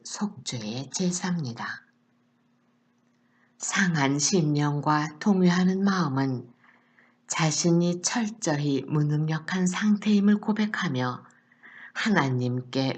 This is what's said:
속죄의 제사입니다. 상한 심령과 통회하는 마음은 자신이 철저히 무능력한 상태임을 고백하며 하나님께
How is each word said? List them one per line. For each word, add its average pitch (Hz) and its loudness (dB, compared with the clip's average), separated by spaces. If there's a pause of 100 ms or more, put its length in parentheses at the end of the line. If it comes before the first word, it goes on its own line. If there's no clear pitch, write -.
속죄의 110 -8
제사입니다. 175 -4 (1700)
상한 147 2
심령과 147 0
통회하는 185 2
마음은 135 0 (800)
자신이 170 0
철저히 147 -2
무능력한 156 0
상태임을 208 2
고백하며 165 -2 (680)
하나님께 131 0